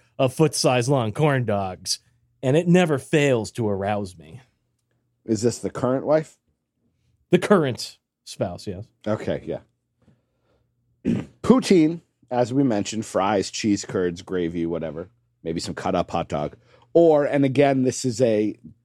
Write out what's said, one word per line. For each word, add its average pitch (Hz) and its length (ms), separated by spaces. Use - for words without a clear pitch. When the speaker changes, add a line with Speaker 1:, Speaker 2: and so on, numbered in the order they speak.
Speaker 1:
of 131 140
foot-size 139 560
long 123 240
corn 139 320
dogs, 95 540
and 131 140
it 170 100
never 170 320
fails 131 540
to 113 160
arouse 98 480
me. 80 240
Speaker 2:
Is 110 160
this 120 160
the 95 120
current 127 360
wife? 156 320
Speaker 1:
The 190 80
current 165 600
spouse, 90 400
yes. 98 180
Speaker 2:
Okay, 95 380
yeah. 76 140
<clears throat> - 180
Poutine, 175 580
as 123 220
we 135 100
mentioned, 110 420
fries, 98 460
cheese 104 340
curds, 90 380
gravy, 85 440
whatever. 80 420
Maybe 82 180
some 90 140
cut-up 92 360
hot 85 180
dog. 73 280
Or, 160 320
and 139 200
again, 135 380
this 127 220
is 123 160
a, 107 360